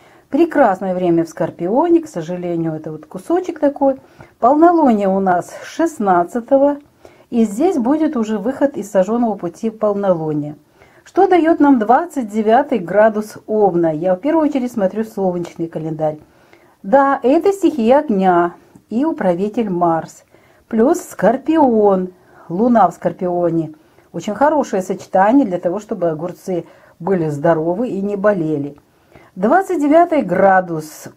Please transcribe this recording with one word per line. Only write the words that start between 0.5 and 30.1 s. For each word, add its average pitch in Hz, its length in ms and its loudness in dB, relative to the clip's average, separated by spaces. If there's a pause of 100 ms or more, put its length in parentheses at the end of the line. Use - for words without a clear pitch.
время 170 300 0
в - 40 -14
"Скорпионе", 254 720 0
к 311 60 -10
сожалению, 170 680 -6
это 156 180 -10
вот 156 120 -16
кусочек 339 540 -6
такой. 277 380 0 (420)
Полнолуние 285 680 4
у 190 100 0
нас 180 320 -2 (120)
шестнадцатого. 269 1160 0 (520)
И 233 140 0
здесь 269 340 -2
будет 294 380 0
уже 220 220 -4
выход 262 400 -2
из 196 120 -10
сожженного 214 460 0
пути 190 340 -6
полнолуния. 170 880 -2 (480)
Что 381 240 0
дает 339 320 4
нам 285 180 6
двадцать 247 520 0
девятый 220 500 0
градус 208 580 0 (100)
Овна? 175 460 0
Я 180 220 -2
в 185 40 -8
первую 311 280 0
очередь 247 240 -4
смотрю 202 320 -2
солнечный 180 640 -6
календарь. 156 520 -6 (640)
Да, 269 400 2
это 320 280 2
стихия 277 480 2
огня 185 540 0 (360)
и 233 140 -2
управитель 208 640 -2
Марс. 170 540 -2 (460)
Плюс 254 320 2
"Скорпион", 220 1120 2 (340)
луна 208 400 2
в 170 60 -2
"Скорпионе". 170 800 -4 (400)
Очень 196 220 -8
хорошее 262 460 0
сочетание 202 640 2
для 175 140 -4
того, 175 200 -4
чтобы 185 280 -6
огурцы 170 560 -6 (340)
были 170 300 -2
здоровы 170 640 -2
и 190 120 -6
не 202 140 -4
болели. 156 640 -2 (580)
Двадцать 320 460 0
девятый 320 400 2